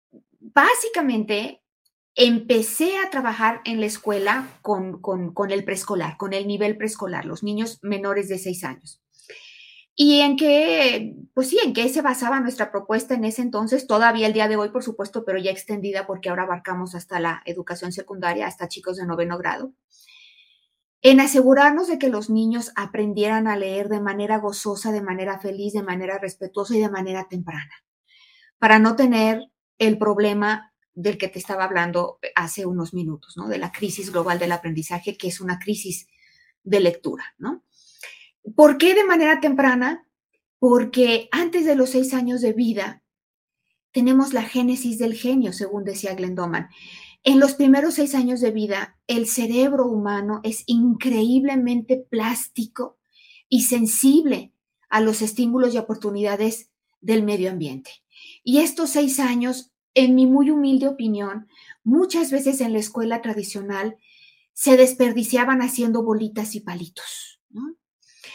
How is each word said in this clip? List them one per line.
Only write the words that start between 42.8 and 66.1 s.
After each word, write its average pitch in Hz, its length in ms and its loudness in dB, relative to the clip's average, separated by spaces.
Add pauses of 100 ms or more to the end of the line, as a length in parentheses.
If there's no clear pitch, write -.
tenemos 262 400 4
la 233 100 -2
génesis 247 560 -2
del 226 160 -2
genio, 247 380 0
según 202 320 -8
decía 196 300 -8
Glendoman. 180 540 -6 (540)
En 269 160 4
los 277 160 6
primeros 285 400 4
seis 285 200 0
años 247 260 0
de 233 100 2
vida, 208 560 -4
el 233 200 -2
cerebro 247 600 2
humano 208 560 -2
es 220 240 -6
increíblemente 240 1300 2
plástico 233 1000 -6 (500)
y 240 140 4
sensible 254 920 2 (340)
a 220 120 2
los 220 200 0
estímulos 240 540 0
y 240 40 0
oportunidades 208 920 -4 (300)
del 220 220 2
medio 196 280 -2
ambiente. 143 400 -10 (520)
Y 262 180 4
estos 330 300 -2
seis 285 300 0
años, 247 500 -2 (220)
en 254 220 6
mi 262 120 8
muy 269 240 4
humilde 277 380 2
opinión, 214 580 -4 (380)
muchas 330 460 2
veces 269 320 0
en 226 100 -2
la 220 60 0
escuela 226 420 -4
tradicional 202 800 -6 (560)
se 262 240 6
desperdiciaban 247 800 2
haciendo 240 420 -2
bolitas 214 520 -4